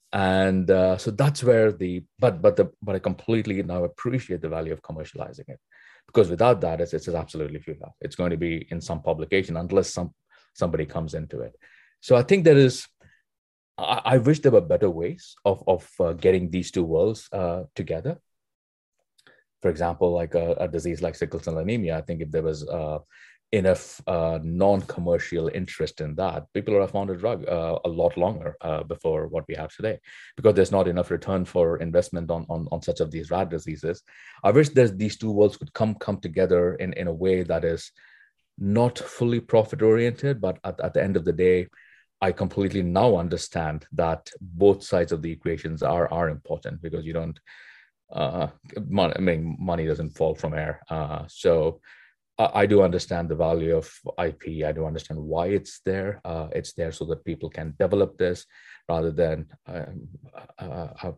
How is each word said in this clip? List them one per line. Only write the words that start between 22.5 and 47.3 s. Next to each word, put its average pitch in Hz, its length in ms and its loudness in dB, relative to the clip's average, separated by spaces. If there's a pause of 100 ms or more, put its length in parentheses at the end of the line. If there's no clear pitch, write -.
uh, 78 320 -6 (540)
enough, 95 540 0
uh, 82 360 0
non-commercial 85 1040 0
interest - 540 -6
in 76 140 -6
that, 82 380 -4
people 104 200 -2
would 101 80 4
have 95 100 -2
found 98 180 -2
a 92 60 -4
drug, 101 320 -4
uh, 82 380 -2
a - 20 -2
lot 85 300 0
longer, 85 420 -2
uh, 78 240 -4
before 78 440 -4
what 78 200 -6
we 80 80 -8
have 78 180 -10
today, 110 240 -6 (380)
because 113 180 6
there's 92 180 4
not 95 140 4
enough 87 240 0
return 92 360 -2
for 85 320 2
investment 82 520 -2
on, 82 200 -4
on, 82 240 -6
on 82 80 -6
such - 180 -4
of 80 100 -2
these 78 220 -10
rare 92 140 0
diseases. 80 580 -8 (400)
I 98 80 4
wish 147 180 6
there's, 120 240 6
these 104 240 -4
two 110 140 -4
worlds 104 240 4
could - 160 -14
come, 110 240 0
come 101 240 -6
together 90 560 2
in, 90 180 -6
in 87 140 -6
a 85 60 -2
way 90 300 2
that 82 200 -2
is 82 280 -4 (640)
not 113 420 0
fully 120 400 -2
profit-oriented, 117 1040 2
but 92 240 -2
at, 95 160 -8
at 87 120 -4
the - 80 2
end 98 140 2
of 85 80 -2
the 85 80 0
day, 90 360 4 (520)
I 92 140 0
completely 98 480 -2
now 95 340 4
understand 82 800 -4
that 82 360 -2 (120)
both 95 420 4
sides 87 300 0
of 80 80 -2
the 82 100 -6
equations 80 520 -6
are, 82 280 0
are 85 160 0
important, 78 540 -8
because 82 240 -8
you 82 80 -8
don't, 82 260 -6 (720)